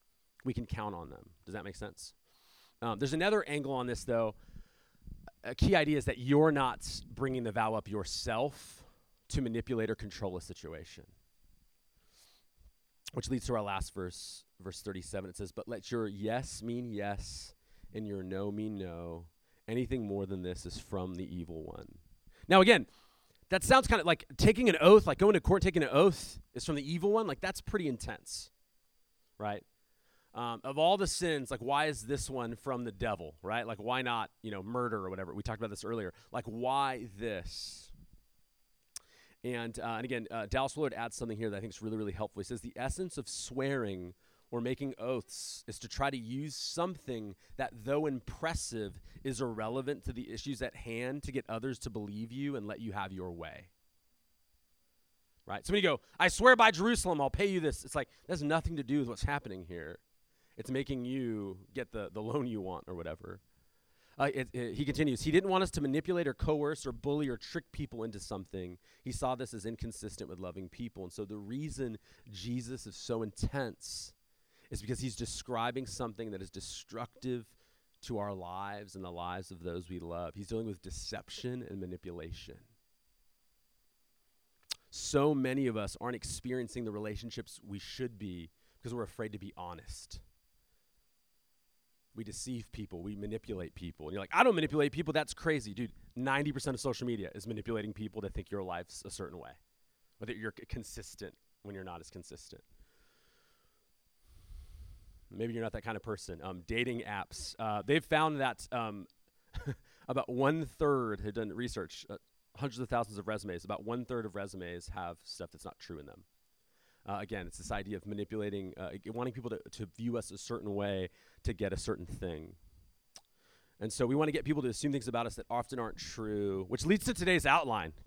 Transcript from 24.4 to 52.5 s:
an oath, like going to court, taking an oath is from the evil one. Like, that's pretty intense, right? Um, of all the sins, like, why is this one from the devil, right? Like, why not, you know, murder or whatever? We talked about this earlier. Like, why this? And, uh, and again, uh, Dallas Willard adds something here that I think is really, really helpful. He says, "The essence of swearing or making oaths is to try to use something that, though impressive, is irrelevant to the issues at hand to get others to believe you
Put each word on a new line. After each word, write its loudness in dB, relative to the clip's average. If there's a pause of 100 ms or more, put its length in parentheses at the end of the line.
an 8
oath, 12
like 4
going 10
to 6
court, 6
taking 6
an 2
oath 6 (140)
is -6
from 0
the -2
evil 2
one. 4
Like, -2
that's -2
pretty 0
intense, -6 (880)
right? -4 (680)
Um, -4
of -4
all 6
the 2
sins, 0
like, -6
why 2
is -2
this -2
one -4
from -4
the -6
devil, -4
right? -2
Like, -6
why 0
not, 0 (140)
you -4
know, -4
murder 0
or -4
whatever? -6
We -4
talked -4
about -2
this -10
earlier. -2 (180)
Like, -4
why 0
this? -6 (1600)
And, -2
uh, -2
and -4
again, -2
uh, -4
Dallas 0
Willard 0
adds -4
something -4
here 0
that -2
I -4
think -6
is -14
really, -2
really 0
helpful. -4
He -4
says, -6
"The -10
essence -4
of -6
swearing -2 (360)
or -2
making -2
oaths -4
is -10
to -10
try 0
to -2
use -4
something -4 (220)
that, -2 (120)
though 2
impressive, -4 (240)
is -2
irrelevant -2
to -4
the -8
issues -4
at -4
hand -4
to -6
get -2
others -2
to -4
believe -6
you -2